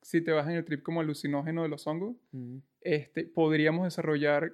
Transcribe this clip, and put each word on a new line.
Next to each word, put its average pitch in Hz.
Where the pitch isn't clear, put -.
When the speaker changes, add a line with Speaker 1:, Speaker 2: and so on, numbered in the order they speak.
Speaker 1:
Si 165
te 165
vas 151
en 170
el 165
trip 151
como 165
alucinógeno 151
de 160
los 151
hongos, 185
Speaker 2:
Ujú. 127
Speaker 1:
este, 160
podríamos 156
desarrollar, 151